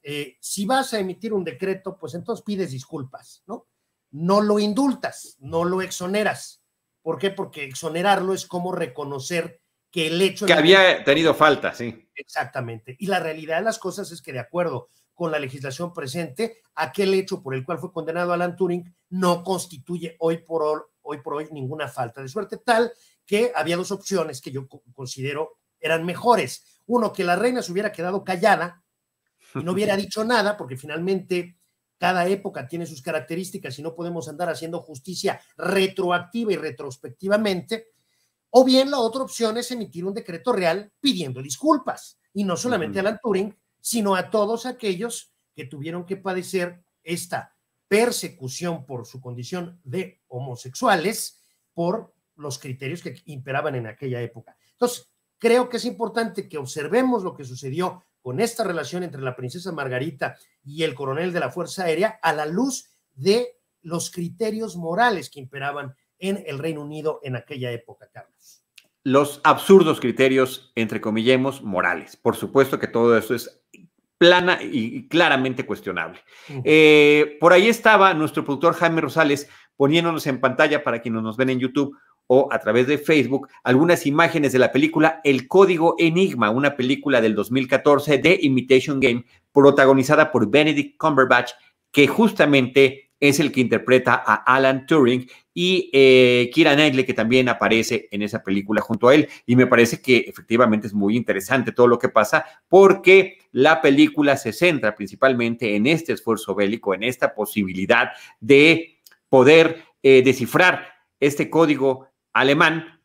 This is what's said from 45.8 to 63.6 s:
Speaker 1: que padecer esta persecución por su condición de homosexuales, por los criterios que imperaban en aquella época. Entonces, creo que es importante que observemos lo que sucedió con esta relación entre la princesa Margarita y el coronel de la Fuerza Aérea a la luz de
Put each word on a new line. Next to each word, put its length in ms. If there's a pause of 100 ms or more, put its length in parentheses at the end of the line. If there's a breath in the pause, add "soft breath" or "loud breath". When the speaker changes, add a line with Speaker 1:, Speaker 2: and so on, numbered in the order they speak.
Speaker 1:
que 120
padecer 640 (180)
esta 540 (320)
persecución 1000
por 200
su 160
condición 640
de 440
homosexuales, 1160 (320)
por 400 (220)
los 240
criterios 420
que 240
imperaban 500
en 120
aquella 340
época. 360 (140)
Entonces, 420 (240)
creo 320
que 80
es 80
importante 640
que 80
observemos 640
lo 120
que 100
sucedió 580 (180)
con 180
esta 240
relación 400
entre 180
la 140
princesa 360
Margarita 640 (280 soft breath)
y 180
el 140
coronel 360
de 80
la 120
Fuerza 320
Aérea 400
a 100
la 140
luz 420 (240)
de 460 (240)